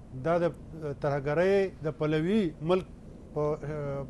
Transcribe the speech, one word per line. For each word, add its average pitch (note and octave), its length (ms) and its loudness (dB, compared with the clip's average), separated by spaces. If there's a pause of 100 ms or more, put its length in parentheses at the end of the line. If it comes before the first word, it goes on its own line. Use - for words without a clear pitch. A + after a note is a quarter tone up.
(260)
دا E3+ 120 4
د E3+ 140 2 (500)
ترهګرۍ D#3+ 720 4 (120)
د D3 40 0 (100)
پلوي D#3+ 540 2 (100)
ملک F3+ 240 2 (480)
په، D3+ 240 0 (520)